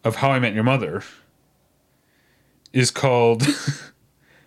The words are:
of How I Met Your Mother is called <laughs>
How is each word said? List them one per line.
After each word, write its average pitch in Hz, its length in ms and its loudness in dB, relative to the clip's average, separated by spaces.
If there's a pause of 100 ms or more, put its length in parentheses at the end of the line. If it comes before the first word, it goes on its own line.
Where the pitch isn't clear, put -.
of 113 120 -2
How 139 160 2
I 131 80 2
Met 113 140 0
Your 110 100 0
Mother 110 380 0 (1700)
is 127 180 0
called 120 520 2
<laughs> 139 40 0 (1000)